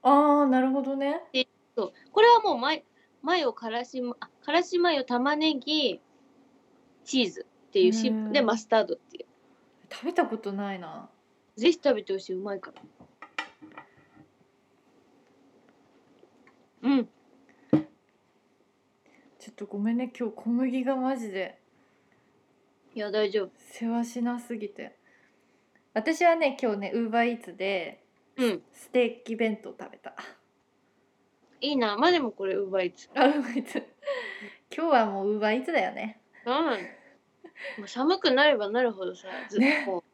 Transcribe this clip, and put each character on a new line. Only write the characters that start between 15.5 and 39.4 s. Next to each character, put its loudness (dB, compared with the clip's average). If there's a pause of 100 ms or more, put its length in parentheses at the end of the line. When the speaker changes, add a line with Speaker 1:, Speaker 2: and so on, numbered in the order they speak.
Speaker 2:
う 4
ん。 2 (2250)
Speaker 1:
ち -20
ょ -
っ -20
と -12
ご -10
め 0
ん 0
ね、 -4
今 -4
日 -8
小 -6
麦 0
が 0
マ -2
ジ -8
で -6 (1400)
Speaker 2:
い -10
や、 -6
大 0
丈 0
夫。 -10
Speaker 1:
世 -10
話 0
し -6
な -2
す -10
ぎ -8
て。 -14 (1000)
私 0
は 6
ね、 0
今 0
日 -4
ね、 -6
Uber 0
Eats -18
で、 -6 (320)
Speaker 2:
う 0
ん。 -2 (100)
Speaker 1:
ス-、 -20
ス -20
テ 0
ー -20
キ -6
弁 0
当 -14
食 -18
べ -20
た。 -18 (1500)
Speaker 2:
い -2
い 0
な。 0
ま 4
あ、 6
で 2
も -2
こ -10
れ -2
Uber -2
Eats。 -20
Speaker 1:
あ、 4
Uber 4 (120)
Eats。 -6 (920)
今 -2
日 2
は 6
も -4
う 0
Uber 0
Eats -6
だ 0
よ -4
ね。 -12 (240)
Speaker 2:
う -6
ん。 0 (1200)
も -12
う -16
寒 2
く 4
な 6
れ 6
ば -4
な 0
る 2
ほ -8
ど -6
さ、 -20 (240)